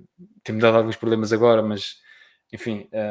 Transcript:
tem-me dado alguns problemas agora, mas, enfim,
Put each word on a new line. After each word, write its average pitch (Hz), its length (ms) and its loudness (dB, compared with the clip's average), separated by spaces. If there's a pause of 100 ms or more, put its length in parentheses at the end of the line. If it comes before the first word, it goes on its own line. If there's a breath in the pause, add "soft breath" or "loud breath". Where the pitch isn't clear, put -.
(440)
tem-me 110 180 -6
dado 113 160 6
alguns 113 180 0
problemas 110 380 -2
agora, 113 300 4
mas, 104 340 -6 (540 soft breath)
enfim, 107 360 -10 (240)